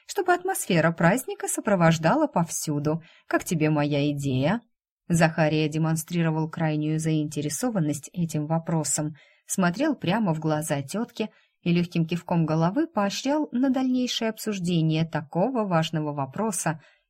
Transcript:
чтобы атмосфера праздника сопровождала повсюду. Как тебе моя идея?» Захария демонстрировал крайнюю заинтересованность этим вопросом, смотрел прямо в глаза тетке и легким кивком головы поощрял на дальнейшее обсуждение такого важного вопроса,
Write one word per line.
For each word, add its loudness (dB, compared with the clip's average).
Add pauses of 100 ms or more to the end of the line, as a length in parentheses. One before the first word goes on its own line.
чтобы 0
атмосфера 2
праздника 0
сопровождала 4
повсюду. -2 (240)
Как 0
тебе 2
моя 2
идея?» 0 (460)
Захария 4
демонстрировал 0
крайнюю -2
заинтересованность -2
этим -2
вопросом, -2 (320)
смотрел 0
прямо 0
в -2
глаза -2
тетке -6 (320)
и 2
легким 0
кивком 0
головы 2
поощрял -2
на 2
дальнейшее 0
обсуждение 0
такого -2
важного -2
вопроса, -4 (300)